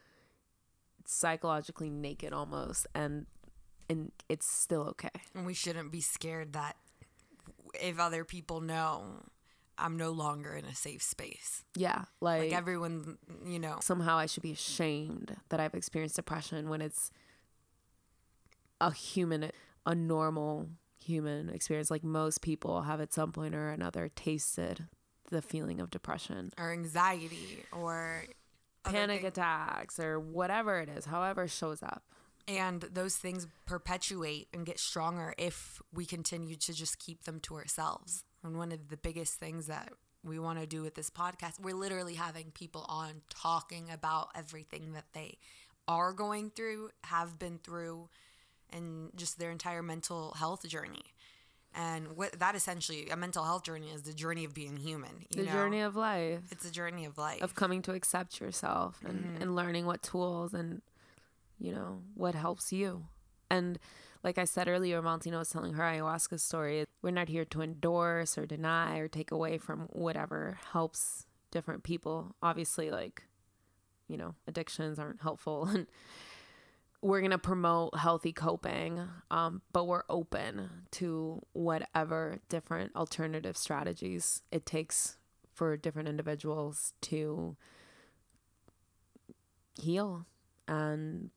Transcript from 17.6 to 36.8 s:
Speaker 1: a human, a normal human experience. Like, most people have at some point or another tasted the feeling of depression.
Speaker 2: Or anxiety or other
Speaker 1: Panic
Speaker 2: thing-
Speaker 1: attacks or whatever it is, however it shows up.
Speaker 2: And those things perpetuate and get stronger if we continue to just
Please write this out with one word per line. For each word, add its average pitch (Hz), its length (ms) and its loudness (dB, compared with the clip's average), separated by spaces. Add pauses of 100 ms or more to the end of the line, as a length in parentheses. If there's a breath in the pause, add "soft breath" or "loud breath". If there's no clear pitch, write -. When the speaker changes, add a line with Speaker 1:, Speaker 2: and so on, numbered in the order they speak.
Speaker 1:
a 170 120 8
human, 160 580 0 (360 loud breath)
a 170 80 4
normal 156 720 2 (340)
human 156 480 0
experience. 156 400 2
Like, 160 140 0
most 156 380 2
people 160 400 2
have 151 180 0
at 151 120 0
some 160 200 2
point 156 220 -2
or 151 160 0
another 165 440 -2
tasted 151 720 0 (440)
the 160 120 0
feeling 160 380 -2
of 175 100 -4
depression. - 680 -4
Speaker 2:
Or 170 140 -2
anxiety 170 1000 2
or 165 520 -2 (600)
other 196 140 2
Speaker 1:
Panic 208 220 4
Speaker 2:
thing- 190 80 0
Speaker 1:
attacks 165 720 0
or 156 200 0
whatever 180 640 2
it 151 80 -4
is, 147 180 -6
however 180 380 2
it 165 60 -2
shows 156 320 -2
up. - 200 -6 (460 loud breath)
Speaker 2:
And 185 340 0
those 185 340 0
things 180 300 -2 (180)
perpetuate 175 880 -2
and 170 140 -6
get 170 120 -6
stronger 170 600 0
if - 420 -4 (120)
we 170 120 -4
continue 165 520 -4
to 160 180 0
just 156 240 -2